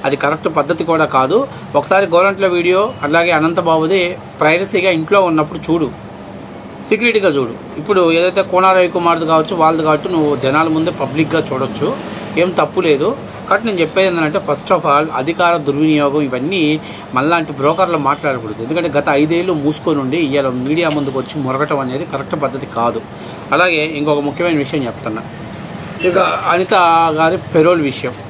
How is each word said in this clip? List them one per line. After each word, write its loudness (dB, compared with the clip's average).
అది 0
కరెక్ట్ -2
పద్ధతి 0
కూడా 2
కాదు. 2
ఒకసారి 2
గోరంట్ల 2
వీడియో, 2
అలాగే 2
అనంతబాబుది 2
ప్రైవసీగా 2
ఇంట్లో 2
ఉన్నప్పుడు 0
చూడు, 0
సీక్రెట్గా 2
చూడు. -2
ఇప్పుడు 2
ఏదైతే 2
కోన 4
రవికుమార్ది 2
కావచ్చు, 2
వాళ్ళది 2
కావచ్చు, 2
నువ్వు 2
జనాల 0
ముందే 0
పబ్లిక్గా -2
చూడొచ్చు, -2
ఏం 2
తప్పు 0
లేదు. 2
కాబట్టి 0
నేను -2
చెప్పేది 2
ఏంటంటే, 0
first -4
of 4
all 2
అధికార 0
దుర్వినియోగం 2
ఇవన్నీ 0
మనలాంటి 2
బ్రోకర్లు 0
మాట్లాడకూడదు. -2
ఎందుకంటే -2
గత 0
ఐదేళ్ళు 2
మూసుకొని 0
ఉండి -2
ఇవాళ 0
మీడియా 0
ముందుకు -2
వచ్చి -6
మురగటం -2
అనేది -4
కరెక్ట్ -6
పద్ధతి -6
కాదు. -2
అలాగే 2
ఇంకొక 0
ముఖ్యమైన -2
విషయం -2
చెప్తున్నా, -8
ఇక 2
అనిత 0
గారి 2
పెరోల్ 2
విషయం. -4